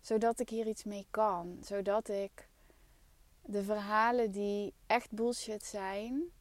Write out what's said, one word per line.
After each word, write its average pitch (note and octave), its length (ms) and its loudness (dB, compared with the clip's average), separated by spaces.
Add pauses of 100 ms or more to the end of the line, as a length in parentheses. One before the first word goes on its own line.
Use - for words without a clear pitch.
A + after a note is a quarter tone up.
Zodat A3+ 400 2
ik A#3+ 80 -2
hier A3+ 180 -2
iets A3 180 -4
mee G3+ 260 -6
kan. F3+ 520 0
Zodat G3+ 460 0
ik G3 400 -4 (920)
de G3+ 200 -4
verhalen G#3+ 680 2
die G3+ 440 -2 (120)
echt A#3 240 2
bullshit A3+ 540 -2
zijn G#3+ 760 -4